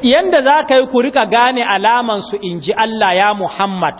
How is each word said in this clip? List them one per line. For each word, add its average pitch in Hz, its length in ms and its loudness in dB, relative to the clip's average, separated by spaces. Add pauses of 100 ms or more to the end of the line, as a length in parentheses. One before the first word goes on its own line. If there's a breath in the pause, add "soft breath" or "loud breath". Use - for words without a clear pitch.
"Yanda 320 380 4
za 294 260 2
ka 262 80 2
yi 262 120 2
ku 254 140 0
rika 254 240 0
gane 240 380 0
alamansu," 208 800 -2
in 175 200 -8
ji 170 120 -4
Allah, 220 420 0
ya 202 180 2
Muhammad. 185 680 -4